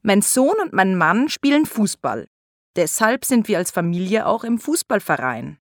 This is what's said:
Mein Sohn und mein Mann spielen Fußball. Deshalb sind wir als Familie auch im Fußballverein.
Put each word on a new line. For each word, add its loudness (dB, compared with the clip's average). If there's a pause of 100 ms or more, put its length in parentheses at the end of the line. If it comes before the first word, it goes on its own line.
Mein 4
Sohn 2
und -6
mein 2
Mann 2
spielen 2
Fußball. -4 (480)
Deshalb 0
sind 0
wir 0
als -2
Familie -2
auch 0
im -2
Fußballverein. -4